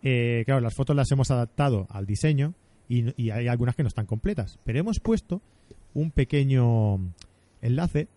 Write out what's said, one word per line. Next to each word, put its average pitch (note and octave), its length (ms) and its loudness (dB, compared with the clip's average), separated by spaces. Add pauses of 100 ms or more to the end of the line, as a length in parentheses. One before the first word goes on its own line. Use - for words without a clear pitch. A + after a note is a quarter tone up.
eh, A#2+ 440 0
claro, C3+ 140 2
las A#2 140 -2
fotos C#3+ 220 0
las C3+ 160 2
hemos C3+ 180 2
adaptado A#2+ 600 0
al G2 160 -6
diseño D3 480 0 (340)
y, A#2+ 340 -2
y A2+ 80 -2
hay A#2 180 -4
algunas A#2+ 280 0
que D#3 80 -2
no B2 40 0
están - 180 -4
completas, A#2 580 -4
pero A#2+ 160 -2
hemos G3+ 180 -2
puesto G#3+ 420 -2 (540)
un D#3 160 -2
pequeño B2 880 2 (640)
enlace D3 540 -2